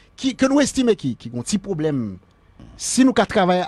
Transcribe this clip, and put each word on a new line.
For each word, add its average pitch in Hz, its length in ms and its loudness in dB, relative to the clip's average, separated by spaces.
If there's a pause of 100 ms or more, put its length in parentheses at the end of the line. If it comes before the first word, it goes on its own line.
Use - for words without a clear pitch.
(160)
qui, 254 180 -4
que 262 120 0
nous 269 140 2
estimons 247 340 0
qui, 127 220 -4
qui - 180 -16
ont 123 60 -6
un - 20 -10
petit 202 160 -4
problème, 151 580 -4 (640)
si - 260 0
nous 262 80 4
qu'à 202 140 2
travailler 180 420 2